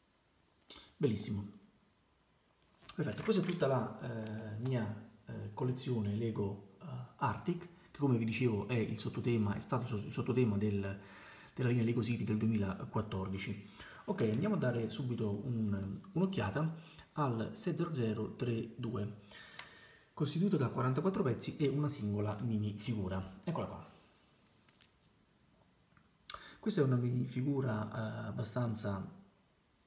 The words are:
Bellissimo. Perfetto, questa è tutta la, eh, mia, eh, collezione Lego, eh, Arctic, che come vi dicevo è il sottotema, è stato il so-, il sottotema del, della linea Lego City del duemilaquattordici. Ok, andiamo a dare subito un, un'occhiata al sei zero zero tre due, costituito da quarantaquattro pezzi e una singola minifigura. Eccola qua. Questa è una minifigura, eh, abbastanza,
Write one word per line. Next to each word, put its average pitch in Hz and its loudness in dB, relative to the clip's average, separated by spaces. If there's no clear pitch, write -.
Bellissimo. 101 0
Perfetto, - -2
questa 196 2
è - 2
tutta 160 0
la, 110 -2
eh, - -6
mia, 117 -2
eh, 104 -6
collezione 120 0
Lego, 104 -2
eh, - -14
Arctic, - -2
che - -20
come 135 6
vi 113 4
dicevo 113 2
è 123 2
il 110 0
sottotema, 110 2
è - -2
stato 123 -2
il 120 -6
so-, 104 -4
il - -8
sottotema 117 4
del, 98 0
della 123 2
linea 120 4
Lego 120 2
City 107 0
del 107 2
duemilaquattordici. 98 0
Ok, - 0
andiamo 139 4
a 170 2
dare 120 2
subito 113 0
un, 104 0
un'occhiata 160 2
al 113 0
sei - -2
zero 165 0
zero 110 0
tre 117 -2
due, 101 -4
costituito 165 4
da 127 4
quarantaquattro 143 2
pezzi - 0
e 147 4
una 143 2
singola 104 0
minifigura. 104 -2
Eccola 160 -2
qua. - -10
Questa 208 4
è - 8
una 127 6
minifigura, 123 0
eh, 110 -4
abbastanza, 104 -2